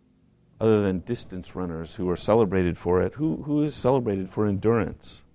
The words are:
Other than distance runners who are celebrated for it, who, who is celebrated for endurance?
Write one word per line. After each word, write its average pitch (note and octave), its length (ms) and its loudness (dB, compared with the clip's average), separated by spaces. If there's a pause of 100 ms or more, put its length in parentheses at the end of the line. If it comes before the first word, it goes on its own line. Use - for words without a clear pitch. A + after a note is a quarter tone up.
(600)
Other G#2+ 200 4
than F#2+ 180 0
distance F#2 540 -10
runners E2+ 420 -8
who F2+ 140 -2
are F2 60 0
celebrated F#2+ 600 2
for F2+ 240 2
it, F#2 140 -2
who, D#3 280 -4
who D3 180 0
is D3+ 140 -2
celebrated A#2 540 0
for G#2+ 180 0
endurance? G#2 760 -2 (120)